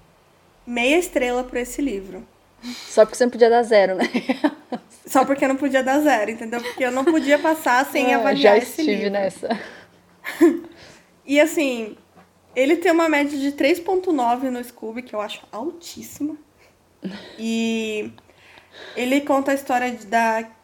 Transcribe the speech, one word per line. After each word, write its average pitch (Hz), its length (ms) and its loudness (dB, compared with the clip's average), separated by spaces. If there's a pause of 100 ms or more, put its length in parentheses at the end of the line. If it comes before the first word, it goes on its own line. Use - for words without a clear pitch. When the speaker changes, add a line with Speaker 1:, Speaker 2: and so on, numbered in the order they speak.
(680)
Speaker 1:
meia 240 320 2
estrela 247 460 -2
pra 247 160 -6
esse 247 220 -6
livro. 196 420 -6 (640)
Speaker 2:
Só - 160 6
porque - 120 -4
você 254 80 2
não 247 60 2
podia 233 200 6
dar 233 140 4
zero, 196 320 4
né? 233 80 0
<laughs> - 840 -4 (180)
Speaker 1:
Só 262 180 4
porque 277 200 0
eu 269 40 2
não 269 80 0
podia 262 260 0
dar 262 180 2
zero, 269 300 2
entendeu? 226 300 -6
Porque 269 240 -6
eu 247 60 0
não 262 120 -2
podia 294 360 2
passar 285 480 2
sem 262 260 0
Speaker 2:
Ah, 277 60 2
Speaker 1:
avaliar 262 380 6
Speaker 2:
já - 20 6
Speaker 1:
esse 247 240 -4
Speaker 2:
estive 208 220 0
Speaker 1:
livro. 202 60 -2
Speaker 2:
nessa. 196 380 -4 (920)
Speaker 1:
<laughs> - 280 4 (560)
E 277 160 2
assim, 269 560 0 (600)
ele 277 200 4
tem 349 140 2
uma 330 180 4
média 285 300 0
de 277 140 -2
três 285 260 2
ponto 370 340 -2
nove 247 380 0
no 247 140 -8
Scooby, 226 380 -12
que 254 120 -16
eu 208 60 -4
acho 208 200 -10 (120)
altíssima. 285 840 -10 (1000)
E 226 720 -4 (840)
ele 254 240 0
conta 277 320 0
a - 20 2
história 247 360 -2
de, 226 160 -12
da 226 380 0 (200)